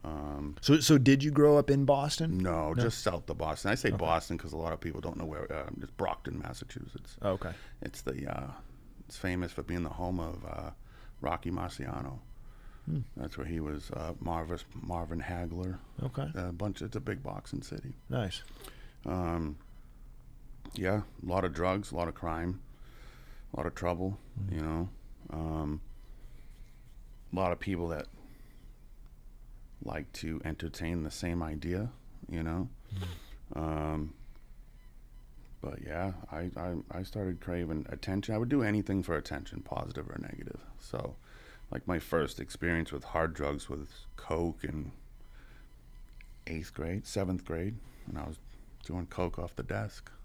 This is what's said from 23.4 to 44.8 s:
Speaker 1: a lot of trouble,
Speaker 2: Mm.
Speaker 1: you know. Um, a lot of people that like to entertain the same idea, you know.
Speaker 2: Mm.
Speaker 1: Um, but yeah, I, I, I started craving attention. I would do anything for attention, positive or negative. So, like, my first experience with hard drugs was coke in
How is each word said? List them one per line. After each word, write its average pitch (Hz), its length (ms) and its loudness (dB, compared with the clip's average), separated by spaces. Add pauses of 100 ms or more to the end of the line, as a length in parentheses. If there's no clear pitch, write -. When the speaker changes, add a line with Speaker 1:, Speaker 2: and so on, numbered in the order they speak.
Speaker 1:
a - 40 -2
lot 73 80 0
of 85 100 0
trouble, 90 420 2 (220)
Speaker 2:
Mm. 98 140 0
Speaker 1:
you 80 80 2
know. 80 280 2 (420)
Um, 78 500 0 (1500)
a 87 40 -2
lot 90 160 6
of 87 80 2
people 85 300 2
that 76 180 -2 (1700)
like - 300 -2
to 80 320 -2
entertain 82 600 0
the 76 80 -2
same 85 300 0
idea, 80 480 0 (380)
you 82 160 -2
know. 82 240 0 (880)
Speaker 2:
Mm. - 60 -2
Speaker 1:
Um, 78 520 0 (1500)
but 69 200 -4
yeah, 85 320 0 (160)
I, 85 280 -2
I, 87 180 0 (160)
I 92 120 -4
started 92 360 -2
craving 85 500 0
attention. 98 460 0
I - 20 4
would 120 120 2
do 139 140 6
anything 104 400 4
for 85 120 2
attention, - 460 -2
positive - 480 -4
or - 100 -6
negative. - 400 -6 (200)
So, - 360 -4 (560)
like, - 160 -2
my 87 120 4
first 78 420 4
experience 82 500 2
with 69 140 -4
hard 82 280 4
drugs 73 360 0
was 71 380 -6 (100)
coke 82 480 2
in 76 260 -2 (1600)